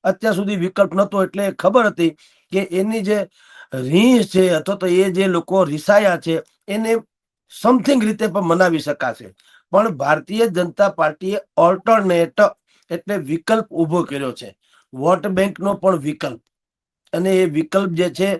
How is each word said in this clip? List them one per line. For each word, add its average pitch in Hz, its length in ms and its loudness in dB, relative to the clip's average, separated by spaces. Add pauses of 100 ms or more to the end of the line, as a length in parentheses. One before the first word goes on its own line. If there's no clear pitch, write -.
અત્યાર 214 320 -2
સુધી 202 220 -4
વિકલ્પ 185 360 -2
નહોતો 196 300 0
એટલે 196 280 -4
ખબર 220 360 2
હતી 165 240 0 (400)
કે 190 100 0 (100)
એની 208 320 -2
જે 208 160 0 (640)
રીસ 214 480 4
છે 185 120 4 (120)
અથવા 185 220 -4
તો 185 100 -4
એ 185 240 2
જે 190 160 0
લોકો 175 380 2
રીસાયા 175 560 2
છે 165 140 -4 (320)
એને 220 240 -4 (640)
something 254 480 2
રીતે 214 260 0
પણ 185 180 -2
મનાવી 165 340 2
શકાશે. 135 480 -6 (460)
પણ 196 240 0
ભારતીય 156 500 0
જનતા 180 420 0
પાર્ટીએ 185 500 -4 (180)
ઓલ્ટરનેટ 185 840 2 (520)
એટલે 175 260 -8
વિકલ્પ 165 540 -4
ઊભો 165 320 -2
કર્યો 139 300 -8
છે, 113 160 -16 (440)
વોટ 165 360 0
બેંકનો 190 460 -2
પણ 185 240 0
વિકલ્પ. 143 420 -8 (720)
અને 185 180 0
એ 185 160 4
વિકલ્પ 165 460 -2
જે 175 180 -2
છે 196 180 -2 (100)